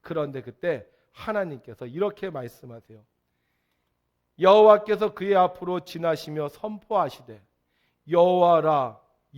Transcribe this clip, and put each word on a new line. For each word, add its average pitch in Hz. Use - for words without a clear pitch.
그런데 143
그때 131
하나님께서 156
이렇게 196
말씀하세요. 117
"여호와께서 208
그의 196
앞으로 180
지나시며 151
선포하시되, 160
'여호와라, 165